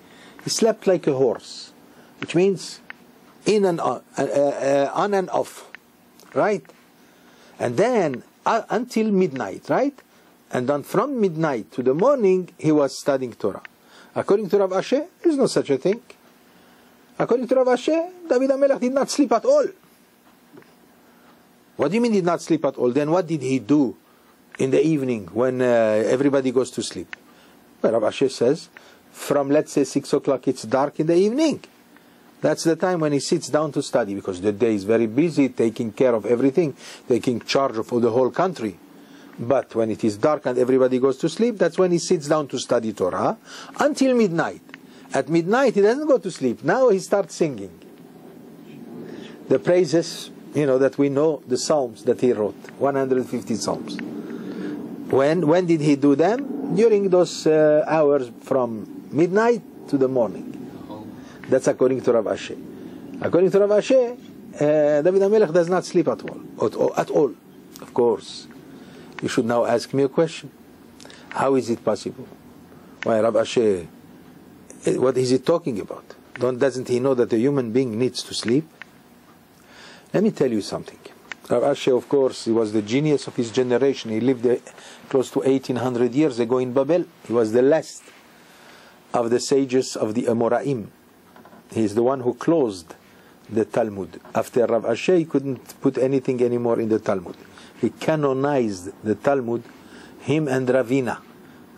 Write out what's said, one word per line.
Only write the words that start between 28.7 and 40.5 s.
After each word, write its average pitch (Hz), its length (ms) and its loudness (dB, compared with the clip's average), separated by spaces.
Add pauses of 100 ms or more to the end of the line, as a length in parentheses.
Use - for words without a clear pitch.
from, 143 380 -2
let's 151 240 2
say, 143 120 2
six - 280 -4
o'clock, - 340 0
it's 131 180 -4
dark 131 360 -2
in 156 60 0
the 170 100 2
evening. 240 480 0 (760)
That's 151 220 0
the 165 120 2
time 185 240 -2
when 151 120 0
he 139 80 0
sits 156 280 -2
down 147 240 0
to 143 100 -4
study, 107 320 -2
because 95 280 -8
the 104 100 0
day 110 220 2
is 95 100 -4
very 113 220 2
busy, 139 420 0
taking 113 440 -2
care 127 220 2
of 104 120 -2
everything, 135 500 2 (320)
taking 117 320 0
charge 131 380 -2
of 107 100 -6
the 117 220 0
whole 123 200 2
country. 123 460 -4 (600)
But 123 360 0
when 110 160 0
it 104 140 -6
is 104 140 0
dark 151 260 0
and 127 140 -2